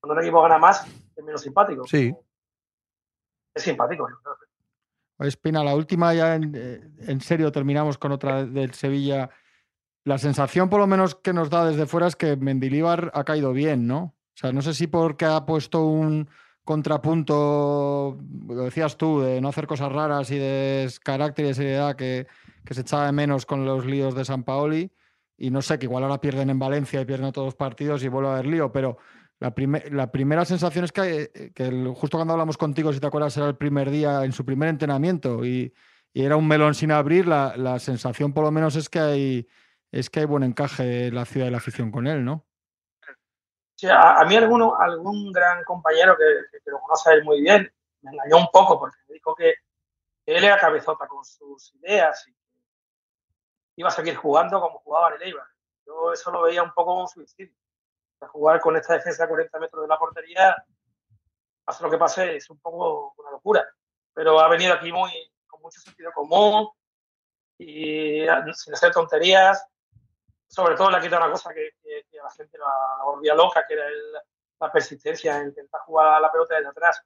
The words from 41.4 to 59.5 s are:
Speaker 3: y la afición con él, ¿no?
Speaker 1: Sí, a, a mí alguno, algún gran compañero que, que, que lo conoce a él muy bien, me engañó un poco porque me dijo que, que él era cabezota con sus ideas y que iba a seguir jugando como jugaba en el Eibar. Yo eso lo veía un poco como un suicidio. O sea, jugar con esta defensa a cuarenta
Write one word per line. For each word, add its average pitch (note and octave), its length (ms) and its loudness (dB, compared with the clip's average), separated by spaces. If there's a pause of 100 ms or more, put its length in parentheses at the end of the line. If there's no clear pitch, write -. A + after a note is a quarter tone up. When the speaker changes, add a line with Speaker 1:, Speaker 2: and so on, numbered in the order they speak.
Speaker 3:
y B2 40 -4
la B2 60 -4
afición A2+ 340 -8
con A#2+ 160 -6
él, D3 160 -2
¿no? D3 220 -6 (1300)
Speaker 1:
Sí, F#3 140 -6
a, E3 300 8
a D#3+ 60 8
mí F#3 120 4
alguno, A#3 420 4
algún F#3+ 540 -2
gran F3 300 0
compañero F3 520 4
que, D#3 80 2 (280)
que, - 120 -20
que D3 80 -12
lo C#3 80 -10
conoce D#3+ 300 0
a D#3+ 40 10
él D3+ 100 6
muy D3+ 180 0
bien, F#3+ 320 4 (280)
me C3+ 100 -20
engañó D3 260 4
un F3+ 160 6
poco F#3+ 260 8
porque C3+ 180 -10 (120)
me D3+ 60 -20
dijo D#3+ 200 -6
que, E3 200 2 (720)
que D#3+ 120 0
él F3+ 60 4
era G3+ 160 8
cabezota D#3 480 0
con - 180 -18
sus - 560 -20
ideas F3 460 0
y - 60 -20
que - 60 -20 (1400)
iba F3 120 6
a - 20 4
seguir D#3+ 240 -2
jugando F3 460 4
como E3 180 -2
jugaba D#3+ 300 4
en D3+ 60 -2
el D3+ 80 -14
Eibar. D3+ 240 -14 (400)
Yo E3 260 -4
eso E3+ 180 -8
lo F3 120 -2
veía F3 180 2
un E3+ 80 -2
poco F3 220 -2
como F#3 100 -2
un F3+ 60 -6
suicidio. - 480 -20
O - 640 -20
sea, - 80 -20
jugar D#3 340 2
con D#3+ 160 2
esta D#3+ 160 0
defensa D#3+ 300 -2
a E3 40 -2
cuarenta D#3+ 320 -4